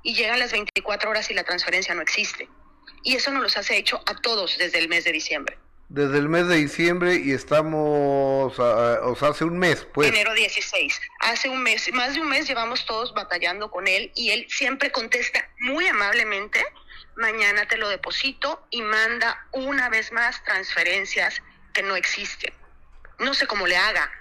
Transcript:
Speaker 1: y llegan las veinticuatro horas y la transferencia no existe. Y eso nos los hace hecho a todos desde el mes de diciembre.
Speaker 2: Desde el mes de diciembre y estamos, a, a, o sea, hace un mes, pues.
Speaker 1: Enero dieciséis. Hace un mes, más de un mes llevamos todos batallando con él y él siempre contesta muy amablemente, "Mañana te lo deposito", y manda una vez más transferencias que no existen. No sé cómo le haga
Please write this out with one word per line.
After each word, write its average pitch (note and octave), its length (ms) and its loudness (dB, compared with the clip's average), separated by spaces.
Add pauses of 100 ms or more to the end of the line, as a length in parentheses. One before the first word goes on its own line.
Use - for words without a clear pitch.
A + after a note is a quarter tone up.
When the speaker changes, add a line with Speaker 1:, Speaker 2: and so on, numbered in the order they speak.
Speaker 1:
y A3+ 140 -4
llegan A3+ 240 0
las A#3+ 120 0
veinticuatro G#3 600 -2
horas G#3+ 180 -2
y A3 60 -4
la F3+ 80 -2
transferencia F3 500 -2
no E3+ 80 -2
existe. - 480 -4 (540)
Y B3+ 120 2
eso C#4 160 -2
nos C#4 100 0
los A3 160 0
hace G#3 200 0
hecho - 280 0
a G#3 80 -2
todos G3+ 460 -2
desde E3+ 180 0
el E3 100 2
mes E3+ 180 0
de F3 60 2
diciembre. D#3 460 -4 (320)
Speaker 2:
Desde C#3+ 300 2
el D3 100 2
mes F3 180 4
de F3 80 6
diciembre F3 600 4
y C#3 180 2
estamos, C#3 1300 2
a, A#2+ 340 6
a, A2+ 140 0
o B2 80 2
sea, D3 140 2
hace D3+ 140 0
un E3+ 140 0
mes, E3+ 340 2
pues. D3 160 4
Speaker 1:
Enero G#3+ 280 2
dieciséis. - 640 0 (180)
Hace A#3 300 0
un C4 140 -2
mes, A3 300 0
más B3 200 0
de D#4 80 -2
un D4+ 80 -2
mes C#4+ 180 0
llevamos A#3+ 380 -2
todos A#3 300 -4
batallando F#3+ 560 -4
con F#3+ 160 -4
él F#3+ 280 0
y A#3 140 -2
él A3+ 200 -2
siempre C4+ 420 -2
contesta A#3+ 540 -2 (140)
muy C#4+ 280 0
amablemente, G#3 760 0 (520)
"Mañana G#3+ 520 2
te A3 100 0
lo G#3+ 120 -2
deposito", C4+ 800 -4
y A#3 140 -4
manda A3 680 0
una C4 380 -2
vez A3 220 0
más A#3+ 320 -2
transferencias G3+ 1000 -2 (320)
que G3+ 80 0
no F#3+ 140 -2
existen. - 580 -4 (640)
No C4+ 160 -2
sé C4+ 140 0
cómo G3+ 180 -2
le F3+ 120 2
haga F3 320 2 (120)